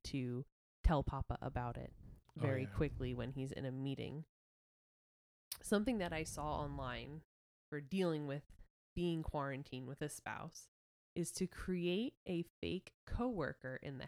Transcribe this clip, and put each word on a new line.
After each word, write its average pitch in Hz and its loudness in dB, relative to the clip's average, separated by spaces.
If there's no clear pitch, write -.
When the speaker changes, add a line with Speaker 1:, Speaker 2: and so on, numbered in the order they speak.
Speaker 1:
to 127 0
tell 147 8
Papa - -2
about 123 -2
it - -8
Speaker 2:
Oh, 147 -2
Speaker 1:
very 131 4
Speaker 2:
yeah. 101 -4
Speaker 1:
quickly 127 2
when 120 -2
he's 131 -2
in - -4
a 127 -2
meeting. 135 -2
Something 214 4
that 175 0
I 160 0
saw 151 -2
online 139 -4
for 147 -4
dealing 156 2
with 143 -2
being 170 2
quarantined 139 -2
with 139 -6
a 151 0
spouse - -6
is 170 2
to 185 2
create 180 0
a 175 0
fake 175 -2
coworker 160 0
in 139 -6
the - -6